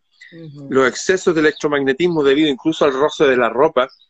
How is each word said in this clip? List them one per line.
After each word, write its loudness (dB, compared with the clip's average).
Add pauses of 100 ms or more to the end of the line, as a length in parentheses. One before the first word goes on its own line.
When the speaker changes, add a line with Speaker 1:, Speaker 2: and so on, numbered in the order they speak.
(320)
Speaker 1:
Ujú. -18
Speaker 2:
Los 2
excesos -2
de 0
electromagnetismo 0
debido 2
incluso -2
al 2
roce -2
de 4
la 2
ropa 0 (220)